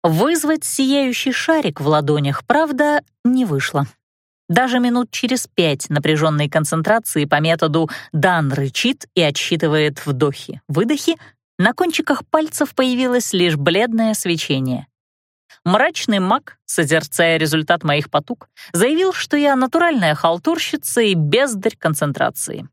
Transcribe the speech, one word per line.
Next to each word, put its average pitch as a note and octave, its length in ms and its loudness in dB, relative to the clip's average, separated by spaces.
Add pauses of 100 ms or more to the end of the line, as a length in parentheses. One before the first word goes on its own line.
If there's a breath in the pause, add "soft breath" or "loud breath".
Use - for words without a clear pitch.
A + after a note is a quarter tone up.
Вызвать D4+ 600 0
сияющий C4+ 640 0
шарик C#4+ 480 0
в C#3+ 80 -2
ладонях, D3+ 580 0
правда, D4 560 2 (220)
не B3+ 220 2
вышло. C#3+ 420 -2 (640)
Даже B3 300 2
минут B3 300 0
через B3+ 380 -2
пять D#3 420 0
напряжённой D3+ 600 0
концентрации D#3+ 760 0
по D3 140 2
методу D#3+ 500 0 (220 loud breath)
"Дан D#3+ 400 2
рычит C#3+ 640 -4
и F3+ 60 2
отсчитывает D3+ 840 0
вдохи-выдохи" D3+ 1080 -2 (420 loud breath)
на G#3 160 2
кончиках D#4+ 520 -2
пальцев D#4 500 -2
появилось B3 560 0
лишь F3 240 2
бледное A3 580 0
свечение. C3+ 760 -2 (760 soft breath)
Мрачный A3 560 0
маг, G3+ 460 -2
созерцая D#3+ 720 0
результат D#3 460 0
моих D3 260 0
потуг, - 400 -4 (240 loud breath)
заявил, D#4 400 2
что - 240 -4
я C#4+ 180 4
натуральная C4 580 2
халтурщица A#3 880 -2
и G#3 120 2
бездарь G#3 640 0
концентрации. - 960 -4